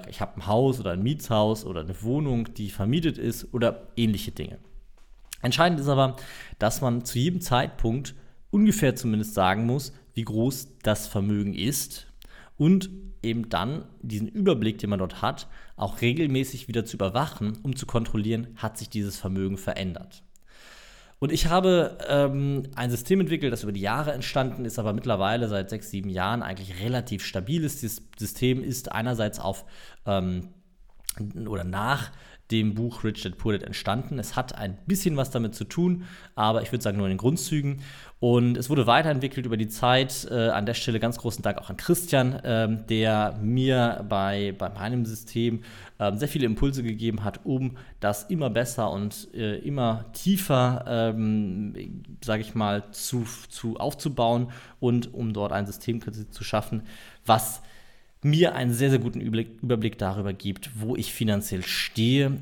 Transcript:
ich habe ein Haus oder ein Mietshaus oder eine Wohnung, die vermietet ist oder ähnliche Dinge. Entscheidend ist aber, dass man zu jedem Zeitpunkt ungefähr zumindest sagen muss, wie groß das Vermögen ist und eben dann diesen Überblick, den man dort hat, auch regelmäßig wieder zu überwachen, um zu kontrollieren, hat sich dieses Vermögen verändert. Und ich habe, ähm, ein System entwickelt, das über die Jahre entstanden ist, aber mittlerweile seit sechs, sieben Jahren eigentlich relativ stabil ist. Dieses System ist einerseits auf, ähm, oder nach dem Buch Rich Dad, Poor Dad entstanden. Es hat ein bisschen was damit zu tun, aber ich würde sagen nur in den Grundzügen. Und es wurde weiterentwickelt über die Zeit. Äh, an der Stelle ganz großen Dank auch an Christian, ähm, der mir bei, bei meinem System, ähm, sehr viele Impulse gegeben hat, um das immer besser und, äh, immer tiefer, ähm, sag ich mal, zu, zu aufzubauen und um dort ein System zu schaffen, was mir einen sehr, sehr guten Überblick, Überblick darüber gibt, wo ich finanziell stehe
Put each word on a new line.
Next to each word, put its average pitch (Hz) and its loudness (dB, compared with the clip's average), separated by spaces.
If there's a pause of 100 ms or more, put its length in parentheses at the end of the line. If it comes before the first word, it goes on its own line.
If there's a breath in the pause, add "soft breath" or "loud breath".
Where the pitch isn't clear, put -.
ich 104 -12
habe - -6
ein 85 -8
Haus 127 4
oder 92 -4
ein 92 0
Mietshaus 110 2
oder 92 -6
eine 90 -8
Wohnung, 123 0
die 104 -6
vermietet 139 0
ist - -4
oder 117 0
ähnliche 110 0
Dinge. - -8 (840)
Entscheidend 156 4
ist 139 0
aber, 135 4 (420 loud breath)
dass - 2
man 120 0
zu - -2
jedem 175 2
Zeitpunkt 127 0 (340 soft breath)
ungefähr 202 6
zumindest 107 0
sagen 98 4
muss, 139 0 (220 loud breath)
wie 117 -2
groß 113 0
das 107 0
Vermögen 104 0
ist - -4 (500 loud breath)
und 185 6 (320)
eben 113 -2
dann 117 0 (180)
diesen 110 -4
Überblick, 123 2
den 101 -2
man 101 0
dort - -4
hat, 120 -2 (280 loud breath)
auch 98 -4
regelmäßig 131 0
wieder 113 0
zu - -10
überwachen, 107 0
um - -2
zu - -8
kontrollieren, 113 0
hat - -6
sich 107 -12
dieses 101 -4
Vermögen 95 -2
verändert. - -6 (960 loud breath)
Und 147 0
ich 160 4
habe, 180 6 (100)
ähm, 139 2 (120)
ein 123 -2
System 120 2
entwickelt, 151 0
das 110 -4
über 104 -4
die 98 -4
Jahre 139 0
entstanden 127 -2
ist, 113 -4
aber 107 0
mittlerweile 113 2
seit 98 -2
sechs, - -8
sieben 98 -4
Jahren 95 0
eigentlich 95 -8
relativ 117 -2
stabil 123 -2
ist. 143 -4
Dieses - -6 (140)
System 127 0
ist 135 -6
einerseits 113 0
auf, - -4 (400 loud breath)
ähm, 90 0 (1000)
oder 101 -2
nach 104 -2 (400 loud breath)
dem 107 2
Buch 117 -4
Rich 110 -2
Dad, 90 -8
Poor 110 0
Dad 98 0
entstanden. - -4
Es - -4
hat - -4
ein 95 -6
bisschen 175 2
was 135 -2
damit 113 -2
zu 110 -8
tun, 180 0 (300 loud breath)
aber 110 2
ich - -6
würde 120 -2
sagen 101 0
nur 101 2
in 95 0
den 95 0
Grundzügen. 139 0 (400 loud breath)
Und 120 6
es 120 -4
wurde 139 4
weiterentwickelt 135 4
über 113 0
die 107 0
Zeit. 131 2
Äh, 117 4
an 104 2
der 113 0
Stelle 110 0
ganz 117 0
großen - -4
Dank 101 0
auch - -10
an 95 -8
Christian, 135 2
ähm, 113 2
der 110 2
mir 123 4
bei, 101 0
bei 95 -2
meinem 110 -2
System, 117 -2 (360 loud breath)
ähm, 104 2
sehr 143 -2
viele 139 2
Impulse 131 2
gegeben 110 -2
hat, - -4
um 131 -2 (240 loud breath)
das 104 0
immer 156 -2
besser 117 0
und, 101 -4
äh, 107 -2
immer 120 0
tiefer, 131 2
ähm, 107 0 (180)
sag 110 0
ich 110 -8
mal, 104 0
zu, - -4 (240)
zu - -6
aufzubauen 123 0 (280 loud breath)
und 120 2
um 113 -2
dort 101 0
ein 101 0
System 113 -6 (300)
zu - -10
schaffen, 107 -2 (420 loud breath)
was - 4 (600 soft breath)
mir 156 6
einen 123 2
sehr, 131 4
sehr 135 8
guten 113 -2
Überblick, 113 -2
Überblick 113 0
darüber 98 -2
gibt, 104 -8
wo 113 -2
ich - -6
finanziell 101 0
stehe 135 2